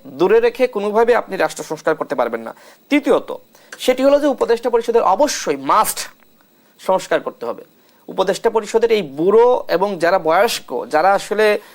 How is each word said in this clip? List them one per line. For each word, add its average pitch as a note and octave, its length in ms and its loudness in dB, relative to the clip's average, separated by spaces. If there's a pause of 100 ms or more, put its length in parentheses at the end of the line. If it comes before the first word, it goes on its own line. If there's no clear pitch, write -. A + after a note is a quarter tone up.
দূরে F3 320 2
রেখে A#3 280 2
কোনোভাবে G#3+ 480 0
আপনি G3 220 -4
রাষ্ট্র D#3+ 260 -2
সংস্কার D#3 320 -4
করতে C#3+ 200 -6
পারবেন A#2 260 -2
না। A2 140 -14 (340)
তৃতীয়ত, C#4+ 480 0 (420)
সেটি B3+ 240 0
হলো C#4+ 160 4
যে D4 80 0
উপদেষ্টা A#3 420 -2
পরিষদের A3+ 320 0
অবশ্যই F#3+ 540 0
মাস্ট D#3+ 540 -2 (720)
সংস্কার F#3 400 -2
করতে - 260 -10
হবে। - 180 -10 (440)
উপদেষ্টা F#3 420 -2
পরিষদের A3+ 420 0
এই G#3+ 100 2
বুড়ো G3 640 2
এবং F#3+ 320 -2
যারা F3 200 2
বয়স্ক, E3 680 0
যারা D#3+ 240 2
আসলে G#3 460 0 (160)